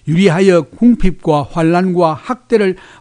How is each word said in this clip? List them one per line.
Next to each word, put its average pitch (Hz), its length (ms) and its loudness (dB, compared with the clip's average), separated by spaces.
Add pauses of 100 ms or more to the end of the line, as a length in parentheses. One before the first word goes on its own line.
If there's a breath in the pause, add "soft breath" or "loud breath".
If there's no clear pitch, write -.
유리하여 175 560 2
궁핍과 175 880 0
환난과 175 640 0
학대를 208 640 -4 (240 loud breath)